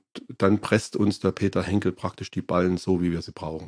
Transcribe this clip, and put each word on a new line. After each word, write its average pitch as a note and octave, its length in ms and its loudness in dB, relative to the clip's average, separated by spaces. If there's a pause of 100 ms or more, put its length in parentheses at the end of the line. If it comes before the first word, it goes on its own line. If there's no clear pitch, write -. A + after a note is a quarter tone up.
(380)
dann G2+ 240 4
presst - 340 0
uns G2+ 240 2
der F#2+ 120 2
Peter F#2+ 300 0
Henkel F#2 300 0
praktisch - 400 -8
die F#2 100 -4
Ballen F2+ 360 2
so, F2+ 240 0
wie F2 100 2
wir E2+ 100 -2
sie - 120 -14
brauchen. D#2+ 340 -10